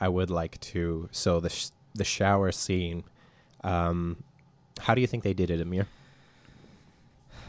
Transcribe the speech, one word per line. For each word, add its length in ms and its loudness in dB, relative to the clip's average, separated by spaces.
I 80 2
would 200 2
like 300 -4
to, 540 -4
so 260 2
the 100 0
sh-, 200 -4
the 80 -2
shower 480 2
scene, 540 -2
um, 540 0
how 140 4
do 40 4
you 80 4
think 160 -6
they 100 2
did 160 2
it, 120 0
Amir? 260 0